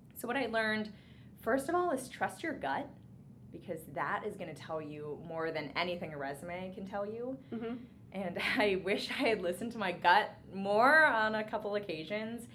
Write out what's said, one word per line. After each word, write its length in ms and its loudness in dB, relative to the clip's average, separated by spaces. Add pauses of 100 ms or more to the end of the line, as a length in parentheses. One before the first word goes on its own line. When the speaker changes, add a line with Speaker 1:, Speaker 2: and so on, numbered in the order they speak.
(160)
Speaker 1:
So 120 -8
what 80 -2
I 120 0
learned, 440 0 (500)
first 280 2
of 60 2
all, 160 2
is 180 -2
trust 340 -2
your 80 -2
gut, 340 -2 (680)
because 260 -8 (140)
that 320 -2
is 100 -4
gonna 180 -8
tell 280 -6
you 440 -8
more 260 -2
than 260 -4
anything 360 -2
a 40 -8
resume 580 -6
can 100 -10
tell 200 -4
you. 320 -6 (160)
Speaker 2:
Mm-hmm. 220 -4 (360)
Speaker 1:
And 260 -4 (100)
<laughs> 100 2
I 260 4
wish 260 0
I 200 0
had 120 2
listened 300 -2
to 60 -10
my 160 0
gut 380 6 (220)
more 520 8
on 300 4
a 100 0
couple 300 -2
occasions, 800 -4